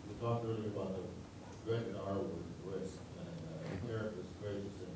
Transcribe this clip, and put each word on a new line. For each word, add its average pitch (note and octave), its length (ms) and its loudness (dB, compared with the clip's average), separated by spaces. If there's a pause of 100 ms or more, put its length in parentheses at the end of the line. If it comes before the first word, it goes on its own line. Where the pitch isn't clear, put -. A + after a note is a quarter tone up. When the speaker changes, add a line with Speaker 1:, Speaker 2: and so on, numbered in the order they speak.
Speaker 1:
we - 160 -4
talked A#2 240 4
earlier G#2+ 240 2
about F#2+ 320 2
the F2+ 40 -2 (600)
dreaded A2+ 320 4
R G2 240 4
word, E2+ 240 0 (240)
risk, F#2+ 320 -2 (240)
and, - 0 -
uh, D#3+ 480 -4
Speaker 2:
Mm-hmm. G2 240 0
Speaker 1:
Eric G#2+ 240 2
was F2+ 80 -4 (160)
gracious G2+ 400 0
in F2 120 -4